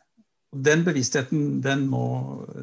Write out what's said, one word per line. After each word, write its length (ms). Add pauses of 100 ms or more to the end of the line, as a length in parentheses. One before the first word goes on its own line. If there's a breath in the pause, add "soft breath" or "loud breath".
(540)
og 120
den 200
bevisstheten, 800
den 240
må, 160 (580)